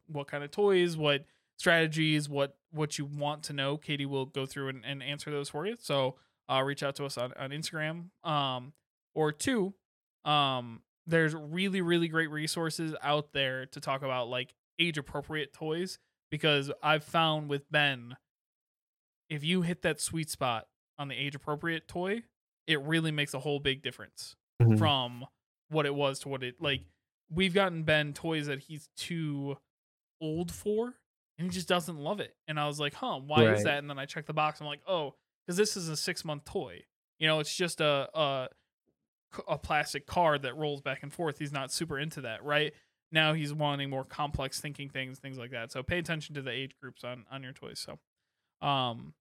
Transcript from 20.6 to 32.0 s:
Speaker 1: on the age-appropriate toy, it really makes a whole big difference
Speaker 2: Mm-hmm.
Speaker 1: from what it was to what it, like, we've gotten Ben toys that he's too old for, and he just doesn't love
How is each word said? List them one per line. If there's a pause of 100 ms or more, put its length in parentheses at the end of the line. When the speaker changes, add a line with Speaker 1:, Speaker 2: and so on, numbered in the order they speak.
Speaker 1:
on
the
age-appropriate
toy, (440)
it
really
makes
a
whole
big
difference (260)
Speaker 2:
Mm-hmm.
Speaker 1:
from (440)
what
it
was
to
what
it,
like, (480)
we've
gotten
Ben
toys
that
he's
too (640)
old
for, (440)
and
he
just
doesn't
love